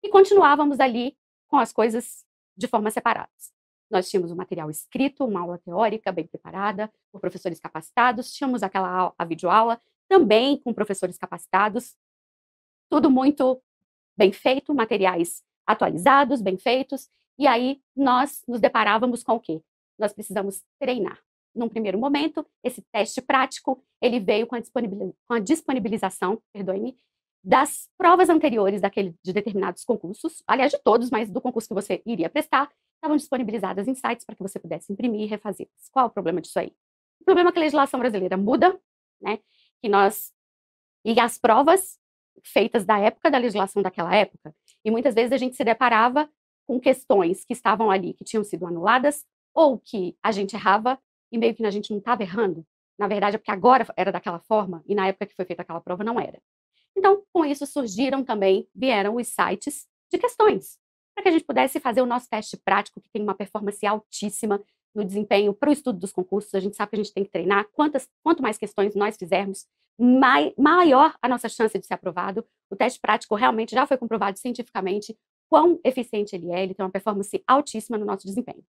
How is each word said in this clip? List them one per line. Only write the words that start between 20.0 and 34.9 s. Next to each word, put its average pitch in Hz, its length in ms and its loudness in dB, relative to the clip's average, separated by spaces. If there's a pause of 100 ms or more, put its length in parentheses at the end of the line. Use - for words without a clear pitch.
precisamos 196 520 -8 (160)
treinar. 247 420 -4 (320)
Num 233 160 -4
primeiro 208 280 -4
momento, 285 480 -2 (180)
esse 254 180 -8 (100)
teste 220 300 -4
prático, 262 600 -2 (180)
ele 240 180 0
veio 214 280 0
com 240 80 -8
a 240 40 -4
disponibil-, 202 560 -6 (120)
com 240 60 -4
a 233 60 0
disponibilização, 208 1000 -4 (100)
perdoe-me, 202 460 -6 (460)
das - 540 0
provas 359 320 6
anteriores 220 520 2
daquele, 196 420 -2
de 185 80 -6
determinados 190 540 -4
concursos, 214 600 -6
aliás, 254 240 2
de - 80 -6
todos, 240 300 2
mas 220 200 -2
do 185 100 -6
concurso - 280 -6
que 226 60 -10
você 185 320 -4
iria 165 240 -4
prestar, 285 400 -2 (260)
estavam 302 200 -2
disponibilizadas 202 720 -4
em 269 60 -2
sites 233 320 -4
para 220 100 -16
que - 60 -14
você 170 160 -8
pudesse 170 340 -10